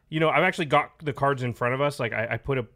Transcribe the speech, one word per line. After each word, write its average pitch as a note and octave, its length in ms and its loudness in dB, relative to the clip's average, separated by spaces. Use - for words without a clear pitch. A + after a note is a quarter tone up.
You D#3 100 -2
know, D#3+ 80 4
I've D3 140 4
actually F3+ 240 0
got C#3+ 240 2
the C#3+ 120 -4
cards C#3 280 0
in A#2+ 120 -2
front B2 180 0
of C3 80 0
us. C#3+ 180 0
Like, A#2 140 -2
I, A2+ 200 -2
I A#2 40 -2
put C3+ 220 -2
a, A2+ 180 -4